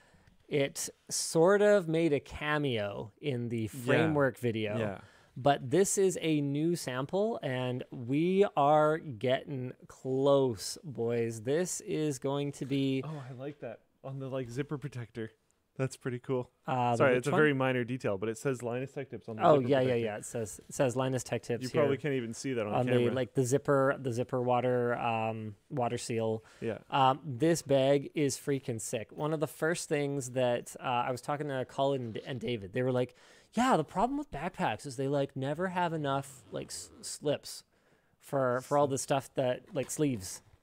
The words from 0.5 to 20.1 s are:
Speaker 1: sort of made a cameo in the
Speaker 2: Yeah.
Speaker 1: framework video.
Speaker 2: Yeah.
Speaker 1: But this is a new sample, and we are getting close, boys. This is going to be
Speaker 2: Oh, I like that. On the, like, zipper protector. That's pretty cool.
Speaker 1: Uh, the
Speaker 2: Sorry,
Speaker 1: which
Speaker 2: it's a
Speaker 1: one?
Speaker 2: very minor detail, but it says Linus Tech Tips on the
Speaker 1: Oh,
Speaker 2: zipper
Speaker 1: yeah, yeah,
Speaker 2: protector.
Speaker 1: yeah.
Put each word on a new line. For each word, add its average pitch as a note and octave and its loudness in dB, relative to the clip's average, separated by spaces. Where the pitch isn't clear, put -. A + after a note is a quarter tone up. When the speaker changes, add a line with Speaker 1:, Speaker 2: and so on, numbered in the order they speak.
Speaker 1:
sort F#3 4
of G#3 6
made D#3+ 2
a C#3 2
cameo B2+ -2
in A#2+ -4
the A2+ -2
Speaker 2:
Yeah. G#2+ -2
Speaker 1:
framework B2+ 4
video. A2 -2
Speaker 2:
Yeah. G#2 -4
Speaker 1:
But C#3+ 2
this F#3+ 4
is F#3+ 2
a D#3 2
new D3 0
sample, E3+ -2
and B2+ -2
we D#3 2
are D3+ 6
getting B2+ -2
close, C3+ 2
boys. A#2 -2
This D#3 -2
is D3+ -2
going C#3+ -2
to - -8
be C3+ 0
Speaker 2:
Oh, D3 -10
I - -12
like C3+ -12
that. A#2 -12
On C3+ -10
the, C3+ -8
like, C3 -4
zipper C3+ -6
protector. A#2+ -8
That's C3 -4
pretty B2 -6
cool. B2+ -2
Speaker 1:
Uh, B2 2
the A#2+ 2
Speaker 2:
Sorry, C3+ 6
Speaker 1:
which B2+ 4
Speaker 2:
it's B2 -6
a - 0
Speaker 1:
one? C#3 2
Speaker 2:
very D3+ 6
minor C3 0
detail, A2+ -4
but G#2 -4
it A2+ -2
says C3 -2
Linus B2 -6
Tech C3+ -10
Tips A#2 -12
on A2 -8
the F3+ -4
Speaker 1:
Oh, D3+ 8
Speaker 2:
zipper B2 0
Speaker 1:
yeah, C#3 6
yeah, C3 4
Speaker 2:
protector. B2+ 2
Speaker 1:
yeah. G#2+ -4